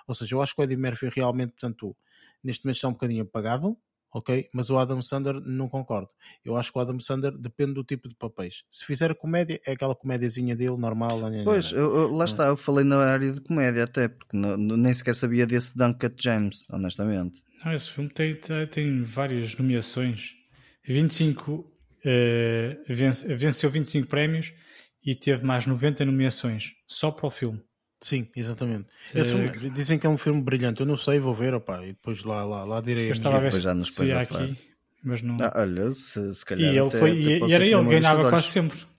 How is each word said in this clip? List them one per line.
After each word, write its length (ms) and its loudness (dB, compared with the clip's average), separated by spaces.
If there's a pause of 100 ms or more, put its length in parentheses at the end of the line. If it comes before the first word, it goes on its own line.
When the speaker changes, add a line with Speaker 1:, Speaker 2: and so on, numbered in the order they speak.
Speaker 1:
Ou 80 -8
seja, 200 -6
eu 60 2
acho 140 -4
que 60 -2
o 20 2
Eddie 140 -2
Murphy 360 -4
realmente, 380 0
portanto, 440 -8 (480)
neste 220 -6
momento 100 0
está 120 -4
um 60 -2
bocadinho 300 -2
apagado, 540 -4 (360)
ok? 400 -2
Mas 160 -2
o 80 2
Adam 240 0
Sandler 400 -4
não 260 -4
concordo. 420 -6 (360)
Eu 100 -4
acho 160 -2
que 60 -8
o 40 0
Adam 180 -4
Sandler 360 -4
depende 380 -4
do 100 -6
tipo 240 -8
de 80 -18
papéis. 540 -10
Se 160 -16
fizer 300 0
comédia, 500 -2
é 60 -4
aquela 240 -2
comédiazinha 600 -2
dele, 220 -2
normal, 420 -2
nha, 120 -4
nha, 120 -4
Speaker 2:
Pois, 280 2
Speaker 1:
nha. 80 0
Speaker 2:
eu, 160 2
eu, 160 4
lá 60 -2
Speaker 1:
Não 40 2
é? 40 2
Speaker 2:
está, 200 0
eu 100 4
falei 300 2
na 120 4
área 340 4
de 100 -8
comédia 420 2
até, 240 2
porque 300 -8
não, 180 0
nem 380 4
sequer 220 0
sabia 320 2
desse 280 -2
de 80 2
Uncut 380 0
Gems, 480 0
honestamente. 720 -4 (240)
Speaker 3:
Não, 80 -2
esse 160 -6
filme 200 -8
tem, 260 -2
tem, 320 -6
tem 340 -2
várias 560 -4
nomeações. 800 -2 (500)
Vinte 260 2
e 40 -2
cinco 580 -2 (340)
eh, 720 2 (100)
vence-, 480 0
venceu 340 2
vinte 160 -2
e 40 -4
cinco 180 0
prémios 460 -2 (500)
e 120 -2
teve 300 0
mais 200 0
noventa 400 0
nomeações, 680 0 (140)
só 240 -2
para 160 -4
o 40 -6
filme. 300 -6 (400)
Speaker 1:
Sim, 340 -4
exatamente. 520 -6 (280)
Esse 160 2
Speaker 3:
Eh, 0 -
Speaker 1:
filme, 400 -2
dizem 260 0
que 80 -2
é 40 4
um 80 4
filme 240 2
brilhante. 400 0
Eu 40 0
não 120 2
sei, 220 2
vou 140 0
ver, 200 0
opa, 320 -4
e 80 -12
depois 300 -8
lá, 200 -4
lá, 220 -6
lá 160 -4
direi 240 0
a 40 0
Speaker 3:
Eu 40 2
Speaker 1:
minha. 100 -2
Speaker 3:
estava 140 4
a 20 4
ver 80 4
Speaker 2:
E 40 2
depois 100 2
Speaker 3:
se, 20 0
Speaker 2:
já 100 2
nos 160 0
Speaker 3:
se 60 -10
Speaker 2:
pões 140 2
Speaker 3:
ia 80 2
Speaker 2:
a 40 0
par. 280 -2
Speaker 3:
aqui, 80 -8 (440)
mas 200 -4
não. 200 -4
Speaker 2:
Ah, 200 0
olha, 320 0
se, 400 -6
se 120 -16
calhar 240 2
Speaker 3:
E 80 4
ele 100 6
Speaker 2:
até, 100 -2
Speaker 3:
foi, 140 6
Speaker 2:
até 180 2
Speaker 3:
e, 20 4
Speaker 2:
pode 200 2
Speaker 3:
e 20 6
Speaker 2:
ser 20 8
Speaker 3:
era 100 6
Speaker 2:
que 100 6
Speaker 3:
ele, 0 -
Speaker 2:
tenha 60 8
uma 100 4
Speaker 3:
ganhava 260 8
Speaker 2:
luz 80 6
de 40 6
Speaker 3:
quase 180 4
Speaker 2:
olhos. 40 -2
Speaker 3:
sempre. 280 0 (200)